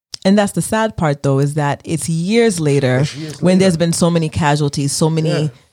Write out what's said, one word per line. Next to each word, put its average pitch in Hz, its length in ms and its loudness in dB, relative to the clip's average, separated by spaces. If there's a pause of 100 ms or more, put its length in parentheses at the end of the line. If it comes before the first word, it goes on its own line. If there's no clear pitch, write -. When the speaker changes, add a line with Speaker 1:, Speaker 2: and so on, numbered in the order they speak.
(240)
Speaker 1:
And 196 140 4
that's 202 160 0
the 170 80 -2
sad 220 340 -2
part, 147 280 -2
though, 135 160 2
is 143 160 0
that 143 280 -4
it's 160 240 -6
years 185 520 0
later 139 400 2
Speaker 2:
It's 151 160 -2
years 151 260 -12
Speaker 1:
when 180 140 4
Speaker 2:
later. 185 60 6
Speaker 1:
there's 190 160 2
been 170 160 0
so 180 180 2
many 165 180 0
casualties, 147 640 0
so 160 160 0
many, 160 200 -2
Speaker 2:
Yeah. 151 180 0 (260)